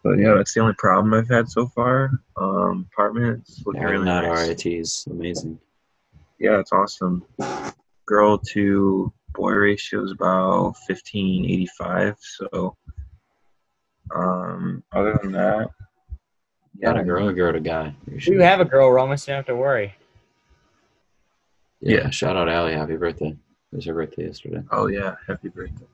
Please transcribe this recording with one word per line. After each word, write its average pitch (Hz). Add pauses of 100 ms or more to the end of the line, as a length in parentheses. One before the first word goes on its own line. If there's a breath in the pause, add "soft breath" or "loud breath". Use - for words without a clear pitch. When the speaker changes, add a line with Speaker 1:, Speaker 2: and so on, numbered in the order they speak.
Speaker 1:
But 101
yeah, 107
that's 98
the 113
only 110
problem 104
I've 113
had 117
so 123
far. 127 (240)
Um, 95
apartment's 117
looking 98
Speaker 2:
Yeah, 104
Speaker 1:
really 98
Speaker 2:
not 87
Speaker 1:
nice. 82
Speaker 2:
R 82
I -
Ts, 85
amazing. 82 (800)
Speaker 1:
Yeah, 104
it's -
awesome. 92 (800)
Girl 104
to 98 (220)
boy 95
ratio 101
is 95
about 92 (100)
fifteen 92
eighty-five, 92
so, - (1400)
um, 90
other 104
than 95
that, 104 (1120)
Speaker 2:
Got 107
a -
Speaker 1:
yeah. 92
Speaker 2:
girl, 90
a 92
girl 87
to 80
guy. 78 (100)
You -
Speaker 3:
You -
Speaker 2:
should. 190
Speaker 3:
have 185
a 175
girl, 135
Roman, 135
so 143
you -
don't -
have 135
to 123
worry. 120 (1800)
Speaker 2:
Yeah, 110
Speaker 1:
Yeah. 139
Speaker 2:
shout 90
out 87
Allie. 82
Happy 78
birthday. 80 (420)
It -
was 90
her 82
birthday 82
yesterday. - (100)
Speaker 1:
Oh, 104
yeah. 98 (120)
Happy 95
birthday. 90